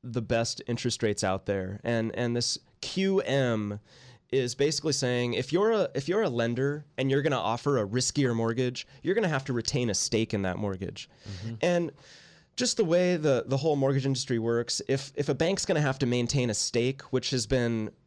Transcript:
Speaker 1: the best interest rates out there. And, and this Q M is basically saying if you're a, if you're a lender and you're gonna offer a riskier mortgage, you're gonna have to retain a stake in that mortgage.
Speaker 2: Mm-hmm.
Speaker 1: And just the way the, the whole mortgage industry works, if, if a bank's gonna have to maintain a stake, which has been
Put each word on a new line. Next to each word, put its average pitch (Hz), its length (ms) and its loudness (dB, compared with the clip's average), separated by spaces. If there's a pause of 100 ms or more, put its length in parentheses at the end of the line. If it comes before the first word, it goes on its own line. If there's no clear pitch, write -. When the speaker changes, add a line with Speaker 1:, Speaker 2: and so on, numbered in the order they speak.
Speaker 1:
the 120 180 -4
best 113 460 -2
interest 117 340 -2
rates 107 220 0
out 95 220 0
there. 98 360 -4
And, 113 320 -2
and 120 220 -2
this - 200 -2 (240)
Q 190 400 0
M 110 600 0 (500)
is 123 240 0
basically 151 380 0
saying 123 420 0
if 135 180 -2
you're 202 200 2
a, 202 240 2
if 139 100 -4
you're 196 160 2
a 196 60 2
lender 123 560 0 (140)
and 135 120 2
you're 135 120 4
gonna 147 120 2
offer 120 440 2
a 104 80 2
riskier 123 460 2
mortgage, 117 540 0 (160)
you're 190 140 0
gonna 220 100 2
have 143 200 0
to 135 60 -4
retain 120 380 0
a 98 40 0
stake 110 400 0
in 101 80 0
that 92 140 0
mortgage. 95 540 -6 (180)
Speaker 2:
Mm-hmm. 101 340 -8
Speaker 1:
And 175 300 2 (640)
just 247 220 -2
the 220 80 2
way 180 320 4
the, 147 320 2
the 131 80 2
whole 151 180 2
mortgage 135 320 2
industry 127 320 0
works, 117 480 0
if, 135 300 -2
if 143 120 -2
a 147 60 2
bank's 170 300 0
gonna 170 160 2
have 135 180 0
to 135 80 2
maintain 123 440 0
a 104 40 -2
stake, 123 560 0
which 127 200 0
has 123 140 0
been 117 460 0 (160)